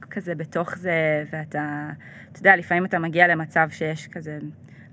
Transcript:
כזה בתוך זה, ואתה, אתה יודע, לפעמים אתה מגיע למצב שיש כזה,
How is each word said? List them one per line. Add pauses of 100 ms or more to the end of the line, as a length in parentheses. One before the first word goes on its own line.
כזה
בתוך
זה,
ואתה, (420)
אתה
יודע,
לפעמים
אתה
מגיע
למצב
שיש
כזה, (540)